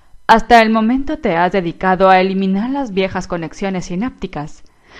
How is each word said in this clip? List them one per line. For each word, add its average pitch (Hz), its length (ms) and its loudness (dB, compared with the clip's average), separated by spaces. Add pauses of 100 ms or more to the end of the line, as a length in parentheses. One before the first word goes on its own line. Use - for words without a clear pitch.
(280)
Hasta 226 340 6
el 220 80 2
momento 254 480 -2
te 196 200 -2
has 175 160 0
dedicado 185 560 0
a 190 100 6
eliminar 190 520 -2
las 269 220 -6
viejas 185 340 -4
conexiones 180 580 -6
sinápticas. 180 800 -10 (360)